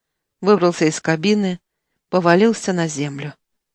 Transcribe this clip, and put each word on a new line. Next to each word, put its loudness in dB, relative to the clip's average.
Выбрался 2
из -2
кабины, -2
повалился 2
на -2
землю. -8